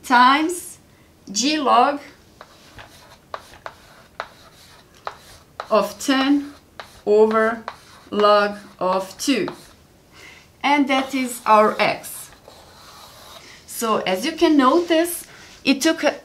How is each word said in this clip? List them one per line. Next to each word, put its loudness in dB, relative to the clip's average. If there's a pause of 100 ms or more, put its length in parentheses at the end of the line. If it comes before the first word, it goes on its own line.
times 0 (520)
g -2
log 2 (3750)
of 0
ten 0 (520)
over 2 (460)
log 2 (220)
of -4
two. -2 (1160)
And 0
that -2
is -6
our 4
x. -6 (1400)
So -4
as -4
you -2
can 2
notice, 2 (360)
it 0
took 0 (220)